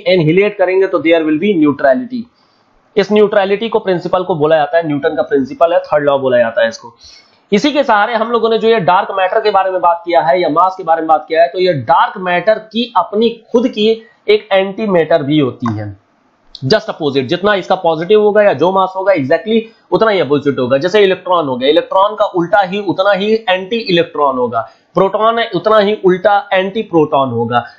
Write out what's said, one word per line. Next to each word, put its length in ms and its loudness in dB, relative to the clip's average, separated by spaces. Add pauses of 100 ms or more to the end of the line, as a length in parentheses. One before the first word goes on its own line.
inhalate 500 2
करेंगे 280 2
तो 160 -2
there 200 2
will 200 0
be 140 0
neutrality। 640 0 (760)
इस 160 -2
neutrality 560 2
को, 100 -2
प्रिंसिपल 460 -2
को 100 -2
बोला 220 2
जाता 200 0
है, 100 0
Newton 300 -2
का 60 -2
principle 500 0
है, 80 2
third 240 -2
law 140 2
बोला 200 0
जाता 240 0
है 60 2
इसको। 260 -12 (580)
इसी 200 2
के 120 0
सहारे 300 2
हम 180 -2
लोगों 180 0
ने 80 0
जो 100 0
ये 120 2
dark 380 0
matter 220 0
के 100 0
बारे 200 2
में 100 -2
बात 260 0
किया 140 4
है 200 2
या 100 0
mass 280 2
के 60 -10
बारे 160 0
में 80 -6
बात 200 2
किया 140 2
है, 60 2
तो 100 -8
ये 160 2
dark 460 0
matter 380 0 (140)
की 240 -4
अपनी 340 0 (220)
खुद 160 2
की 200 0 (400)
एक 240 2
एंटी 360 -2
मैटर 340 0
भी 160 0
होती 360 -2
है। 160 -10 (720)
just 200 -4
opposite, 380 -4
जितना 320 -2
इसका 200 -2
positive 460 0
होगा 220 2
या 100 4
जो 200 0
mass 240 0
होगा 160 0
exactly 480 0 (300)
उतना 200 2
ही 100 0
opposite 380 0
होगा। 200 0
जैसे 220 0
electron 480 0
हो 80 -4
गया, 120 -2
electron 460 2
का 100 0
उल्टा 360 0
ही 200 -2
उतना 320 0
ही 220 0
एंटी 420 -2
इलेक्ट्रॉन 640 0
होगा, 220 -2 (340)
Proton 440 0
है 160 -4
उतना 240 2
ही 260 0
उल्टा 480 2
एंटी 300 -2
प्रोटॉन 480 0
होगा, 340 -2 (140)